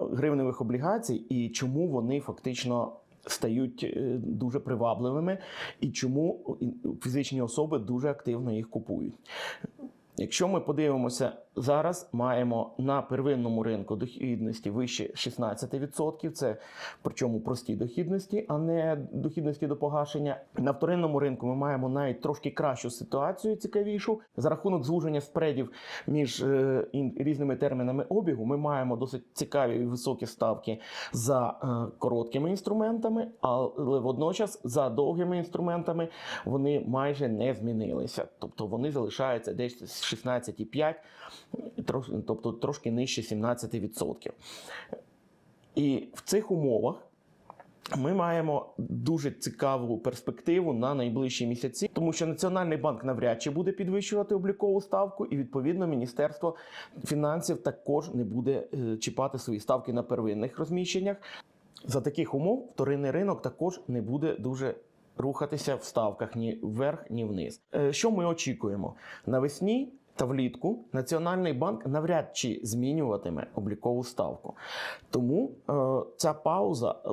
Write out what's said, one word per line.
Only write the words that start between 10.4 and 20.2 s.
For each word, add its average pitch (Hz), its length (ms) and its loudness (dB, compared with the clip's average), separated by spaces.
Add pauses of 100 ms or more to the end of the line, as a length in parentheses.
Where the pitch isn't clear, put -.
ми 185 120 4
подивимося, 135 720 2 (240)
зараз 151 560 2
маємо 120 680 2
на 135 240 2
первинному 127 640 2
ринку 107 320 0
дохідності 113 720 -2
вище 120 460 -2
шістнадцяти 120 640 -2
відсотків, 156 540 -2
це 123 240 0 (440)
причому 113 380 0
прості 117 360 -2
дохідності, 190 720 0
а 151 100 0
не 160 540 0
дохідності 151 560 -2
до 143 80 2
погашення. 147 680 0 (160)